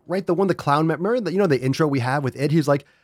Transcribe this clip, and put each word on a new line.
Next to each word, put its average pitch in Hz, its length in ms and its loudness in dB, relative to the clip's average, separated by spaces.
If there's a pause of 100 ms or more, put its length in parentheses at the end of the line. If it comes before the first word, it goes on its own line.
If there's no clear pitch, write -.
right, 190 180 -4
the 180 80 0
one 190 140 2
the 175 80 2
clown 151 320 0
met, 160 100 0
remember 220 240 -2
the, 170 100 -6
you 180 60 -2
know, 202 80 2
the 135 160 2
intro 135 260 0
we 139 120 0
have 131 240 -2
with 127 120 -4
it? 143 160 -2
He's 151 160 2
like, 139 160 2 (200)